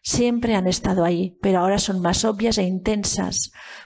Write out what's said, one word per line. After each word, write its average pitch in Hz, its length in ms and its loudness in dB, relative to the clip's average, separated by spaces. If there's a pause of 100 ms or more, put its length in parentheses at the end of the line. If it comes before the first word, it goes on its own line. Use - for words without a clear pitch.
Siempre 240 520 0
han 185 120 2
estado 185 360 0
ahí, 175 380 0
pero 190 180 2
ahora 190 200 2
son 190 200 -2
más 175 240 0
obvias 220 340 0
e 202 60 2
intensas, 185 880 -2 (340)